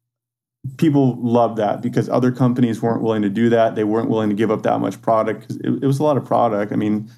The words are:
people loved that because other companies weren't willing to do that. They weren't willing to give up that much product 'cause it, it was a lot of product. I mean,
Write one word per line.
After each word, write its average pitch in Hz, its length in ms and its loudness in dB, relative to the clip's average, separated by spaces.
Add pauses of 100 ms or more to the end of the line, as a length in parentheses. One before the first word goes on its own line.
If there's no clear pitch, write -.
(760)
people 139 440 2
loved 117 360 2
that 104 260 -2
because 117 260 -2
other 123 220 2
companies 120 500 0
weren't 117 220 -2
willing 110 180 0
to 101 80 0
do 113 200 0
that. 113 260 2
They 110 80 0
weren't 113 260 0
willing 110 200 0
to 104 60 0
give 107 140 0
up 107 140 -2
that 113 160 0
much 107 240 -4
product 110 440 0
'cause - 100 -8
it, 123 260 -4
it 139 40 2
was 139 120 2
a 151 40 -2
lot 147 140 2
of - 80 -4
product. 110 460 0
I 113 40 -4
mean, 107 420 -2